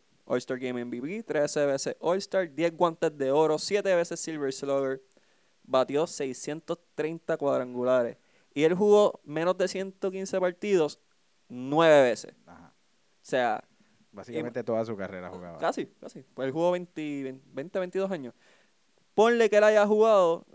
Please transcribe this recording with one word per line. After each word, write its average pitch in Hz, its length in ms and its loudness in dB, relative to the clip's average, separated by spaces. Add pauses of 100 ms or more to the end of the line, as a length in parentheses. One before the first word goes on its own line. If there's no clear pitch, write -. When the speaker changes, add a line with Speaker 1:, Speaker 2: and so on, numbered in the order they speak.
(240)
Speaker 1:
All-Star 127 360 -4
Game 127 200 -6
M 120 180 -8
V 127 80 -8
P, 208 180 -8
trece 147 420 -2
veces 139 340 -2
All-Star, 185 560 -2
diez 165 160 0
guantes 165 460 -2
de 135 140 0
oro, 156 280 4
siete 202 360 0
veces 170 220 -2
Silver 143 360 -6
Slugger, 139 480 -2 (640)
batió 135 440 0
seiscientos 147 720 -8 (160)
treinta 160 400 -6
cuadrangulares. 127 800 0 (380)
Y 143 100 -2
él 160 100 4
jugó 208 500 4
menos 165 340 -2
de 190 120 -2
ciento 190 420 -6
quince 190 260 -6
partidos 180 640 0 (480)
nueve 139 640 4
veces. - 240 -6 (120)
Speaker 2:
Ajá. - 300 -20
Speaker 1:
O - 460 -20
sea, 120 420 -2 (480)
Speaker 2:
Básicamente 117 480 -10
Speaker 1:
im-, 113 60 -6
Speaker 2:
toda 113 180 0
su 110 140 -8
carrera 92 320 -10
jugaba. 87 280 -14
Speaker 1:
casi, 165 280 -4
casi. - 380 -20 (100)
Pues 131 140 -6
él 135 40 -4
jugó 170 200 0
veinte, 147 680 -8 (140)
veinte, 156 260 -8
veintidós 185 320 -4
años. 143 220 -10 (800)
Ponle 226 360 4
que 208 80 4
él 208 60 6
haya 214 240 6
jugado, 208 680 4